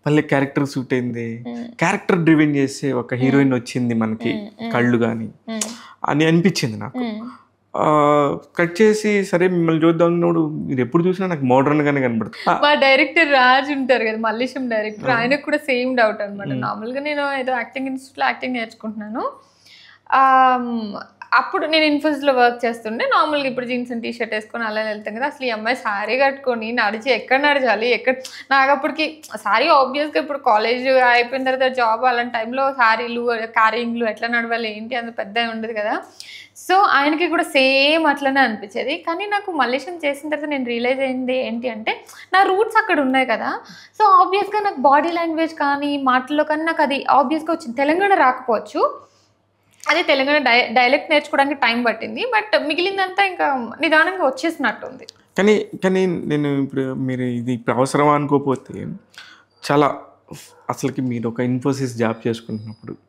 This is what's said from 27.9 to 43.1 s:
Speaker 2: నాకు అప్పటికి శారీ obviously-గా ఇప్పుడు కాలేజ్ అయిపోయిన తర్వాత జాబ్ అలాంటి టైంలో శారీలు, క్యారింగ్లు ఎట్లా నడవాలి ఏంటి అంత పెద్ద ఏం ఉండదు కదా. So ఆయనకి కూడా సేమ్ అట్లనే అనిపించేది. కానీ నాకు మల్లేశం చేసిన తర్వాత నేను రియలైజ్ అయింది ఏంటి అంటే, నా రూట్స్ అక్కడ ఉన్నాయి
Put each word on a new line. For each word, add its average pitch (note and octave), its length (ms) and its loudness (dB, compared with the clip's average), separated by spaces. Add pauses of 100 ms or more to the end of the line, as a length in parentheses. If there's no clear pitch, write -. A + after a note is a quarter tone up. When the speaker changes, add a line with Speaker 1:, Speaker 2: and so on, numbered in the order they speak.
Speaker 2:
నాకు C4+ 220 4
అప్పటికి D4+ 500 -2 (140)
శారీ A3+ 320 0
obviously-గా D4 520 2
ఇప్పుడు C#4 180 -6
కాలేజ్ A#3+ 500 0
అయిపోయిన B3+ 560 2
తర్వాత C4 280 0
జాబ్ A#3 320 0
అలాంటి A#3+ 280 0
టైంలో B3+ 400 -2
శారీలు, A#3+ 600 0
క్యారింగ్లు A3+ 760 0
ఎట్లా G#3+ 220 -4
నడవాలి A#3 480 -4
ఏంటి A3+ 200 -8
అంత A#3 220 -8
పెద్ద G#3+ 200 -6
ఏం A#3 120 -2
ఉండదు A3+ 220 -8
కదా. A3 300 -4 (680)
So F#4 40 4
ఆయనకి D#4 540 2
కూడా E4+ 140 0
సేమ్ C#4+ 640 2
అట్లనే C#4 340 2
అనిపించేది. A3+ 640 -2
కానీ F4 200 -4
నాకు G4+ 260 -4
మల్లేశం C#4 520 -2
చేసిన C#4+ 260 -6
తర్వాత D4+ 180 -4
నేను C4+ 160 -4
రియలైజ్ A#3+ 360 -2
అయింది B3+ 360 -4
ఏంటి A#3 320 -6
అంటే, A3+ 360 -8 (280)
నా F#4+ 100 4
రూట్స్ G4+ 340 0
అక్కడ G4+ 240 2
ఉన్నాయి C4 260 2